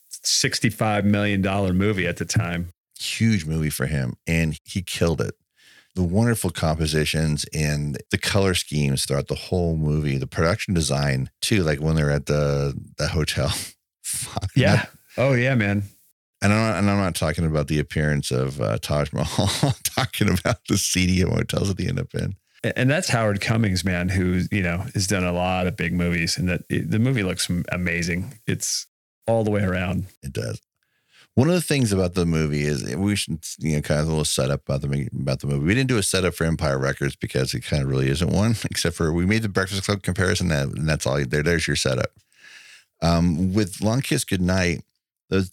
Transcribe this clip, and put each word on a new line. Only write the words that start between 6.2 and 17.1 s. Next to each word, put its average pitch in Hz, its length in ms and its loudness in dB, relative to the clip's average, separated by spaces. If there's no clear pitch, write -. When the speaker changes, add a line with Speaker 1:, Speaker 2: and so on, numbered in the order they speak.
Speaker 2:
compositions 78 920 0
and 73 440 -2
the - 80 2
color 98 360 0
schemes 71 500 0
throughout 69 240 -2
the 69 60 -4
whole 85 420 -2
movie, 76 400 0
the 65 120 -4
production 87 460 0
design 69 560 0
too, 104 240 2
like 76 160 0
when 80 160 2
they're 73 140 2
at 71 160 0
the, 71 520 0
the 76 100 -2
hotel. 78 400 -2
<laughs> - 240 -20
Fuck. - 520 -6
Speaker 1:
Yeah. 110 320 4
Oh 131 160 4
yeah, 127 220 2
man. 101 300 2
Speaker 2:
And 101 100 6
I'm 107 60 4
not, 110 200 2
and 101 120 4
I'm 101 80 4
not 92 180 0